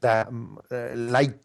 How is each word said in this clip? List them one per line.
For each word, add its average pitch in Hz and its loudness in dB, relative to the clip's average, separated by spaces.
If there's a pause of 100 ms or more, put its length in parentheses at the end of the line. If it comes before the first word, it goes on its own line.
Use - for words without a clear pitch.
la, 110 2 (420)
eh, 123 -6
lai-, 123 0